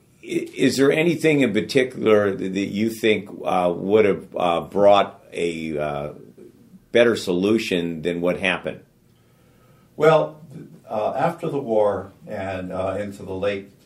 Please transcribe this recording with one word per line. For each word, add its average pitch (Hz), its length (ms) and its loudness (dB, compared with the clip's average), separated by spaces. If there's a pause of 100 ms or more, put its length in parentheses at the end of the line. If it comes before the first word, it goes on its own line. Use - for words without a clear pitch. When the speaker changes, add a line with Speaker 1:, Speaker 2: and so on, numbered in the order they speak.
(220)
Speaker 1:
i-, 110 40 -18
is 131 520 -2
there 139 120 6
anything 156 520 2
in 113 100 2
particular 107 840 2
th-, 92 180 -6
that 98 160 -2
you 101 200 -2
think, 107 400 0 (160)
uh, 90 320 0
would 101 300 4
have, 92 280 0
uh, 85 280 0
brought 101 600 4 (100)
a, 80 460 -4
uh, 73 340 -4 (800)
better 117 240 6
solution 92 880 0
than 87 220 -4
what 87 180 0
happened? 90 400 -4 (1160)
Speaker 2:
Well, 156 440 2 (480)
uh, 107 260 -4
after 165 360 -4
the 139 100 -4
war 104 520 0 (140)
and, 95 460 -8
uh, 95 260 -4
into 101 240 -10
the 95 120 -10
late 98 360 -4 (160)